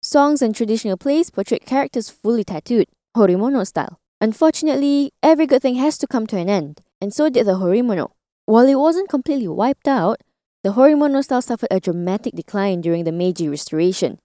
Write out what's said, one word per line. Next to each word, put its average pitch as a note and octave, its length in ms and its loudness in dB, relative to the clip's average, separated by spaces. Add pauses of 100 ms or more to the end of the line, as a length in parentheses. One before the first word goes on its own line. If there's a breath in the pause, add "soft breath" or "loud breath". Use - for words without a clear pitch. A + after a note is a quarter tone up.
Songs C#4+ 400 2
and A3 120 0
traditional G#3+ 440 -2
plays D4+ 320 0
portrayed - 340 -4
characters C4+ 460 -4
fully A3 340 -2
tattooed, G3 440 -2 (280)
horimono G3+ 500 2
style. - 320 -8 (220)
Unfortunately, C#4+ 920 0 (100)
every D#4 240 4
good C4+ 160 2
thing B3 140 0
has C#4+ 200 0
to C#4 100 -6
come A3 200 -2
to G#3+ 100 -6
an F3+ 140 -2
end, D3+ 320 -4 (180)
and G3+ 140 -6
so D4+ 160 2
did B3 160 2
the G3 60 2
horimono. F#3+ 580 0 (340)
While A#3 220 6
it C#4 80 4
wasn't E4 340 0
completely C4+ 400 -2
wiped A3 400 -2
out, A3 320 0 (420)
the G3 120 -2
horimono C#4 500 2
style B3 160 -2
suffered - 300 -6
a F#3+ 100 0
dramatic F#3 540 -6
decline F#3+ 480 -4
during E3+ 220 -2
the D#3+ 80 -4
Meiji F3 360 -2
Restoration D#3 760 -2